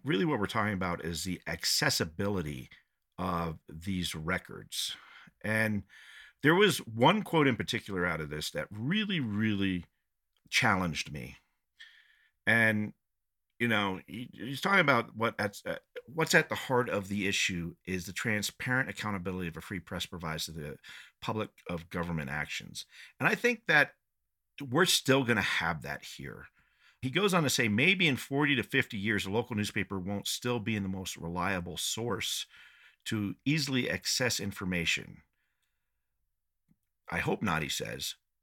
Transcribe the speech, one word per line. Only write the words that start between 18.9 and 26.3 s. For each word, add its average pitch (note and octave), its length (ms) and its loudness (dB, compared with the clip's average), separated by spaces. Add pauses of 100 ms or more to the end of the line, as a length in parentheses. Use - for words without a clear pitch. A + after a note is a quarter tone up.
accountability F#2 580 -4
of D#2+ 80 -8
a D#2+ 60 -12
free F#2+ 180 -8
press F2+ 260 -6
provides D#2+ 380 -6
to E2 80 -10
the D2 240 -8 (440)
public - 280 -4 (200)
of E2+ 220 -6
government E2+ 400 -2
actions. D2+ 540 -6 (340)
And C#3+ 100 4
I F#3+ 60 2
think A#3+ 320 0
that D3 280 6 (640)
we're C#3+ 240 4
still C3+ 400 4
gonna A2+ 160 4
have E2+ 420 0
that C#2+ 220 -8
here. - 420 -14 (560)